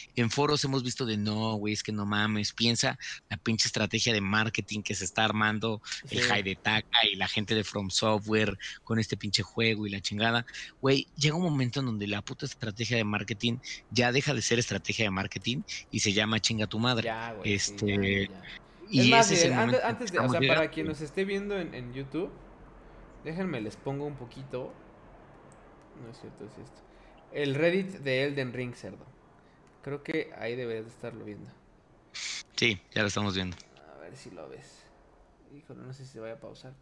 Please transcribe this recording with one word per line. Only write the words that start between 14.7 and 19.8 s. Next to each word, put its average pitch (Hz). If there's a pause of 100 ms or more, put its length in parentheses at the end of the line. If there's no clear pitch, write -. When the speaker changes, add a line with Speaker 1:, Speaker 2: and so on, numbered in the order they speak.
Speaker 1:
de 98
marketing 101 (300)
y 110
se 101
llama 107
chinga 107
tu 107
madre. 117
Speaker 2:
Ya, 113
güey, 101
sí, -
Speaker 1:
Este, 107
Speaker 2:
ya, 101
ya, 98
ya. - (480)
Speaker 1:
y 131
Speaker 2:
Es 120
más, 226
Speaker 1:
ese -
es 170
el -
Speaker 2:
miren, -
antes, 226
Speaker 1:
momento 247
en -